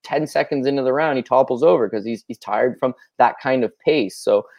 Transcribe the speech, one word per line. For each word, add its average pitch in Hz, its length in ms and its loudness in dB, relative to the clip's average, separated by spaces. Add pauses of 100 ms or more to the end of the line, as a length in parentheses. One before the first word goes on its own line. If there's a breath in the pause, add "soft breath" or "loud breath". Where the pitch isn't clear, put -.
ten 147 220 -4
seconds 143 400 -4
into 139 160 0
the 127 120 0
round, 147 240 0
he 123 60 -2
topples 131 380 0
over 156 280 4
'cause 104 160 -6
he's, 113 220 -6
he's 117 120 -14
tired 117 400 -2
from 131 160 -2 (220 soft breath)
that 120 260 4
kind 131 200 0
of 107 160 -6
pace. 143 380 0
So 104 280 2 (120 loud breath)